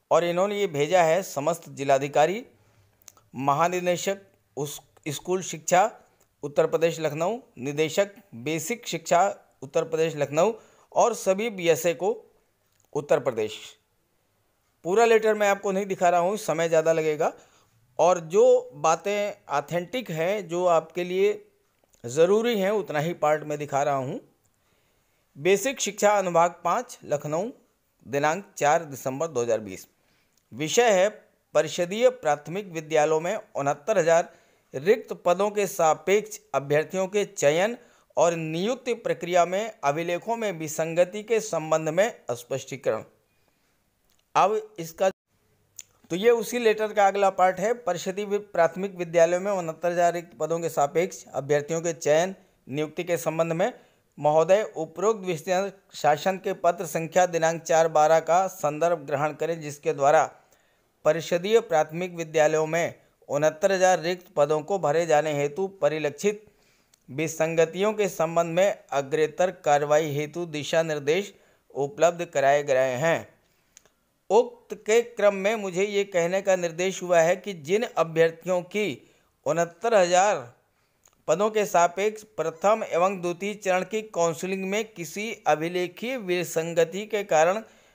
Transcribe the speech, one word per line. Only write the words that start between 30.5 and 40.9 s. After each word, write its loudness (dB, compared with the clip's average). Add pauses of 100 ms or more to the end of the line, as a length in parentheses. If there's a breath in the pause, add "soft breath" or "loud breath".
विषय 0
है 4 (460)
परिषदीय 0
प्राथमिक -4
विद्यालयों 0
में -4 (180)
उनहत्तर -2
हज़ार 2 (420 soft breath)
रिक्त 0 (120)
पदों 2
के -2
सापेक्ष 0 (160)
अभ्यर्थियों -2
के -2
चयन 0 (400 soft breath)
और 4
नियुक्ति -4
प्रक्रिया 0
में -4 (120)
अभिलेखों -2
में -4
विसंगति -2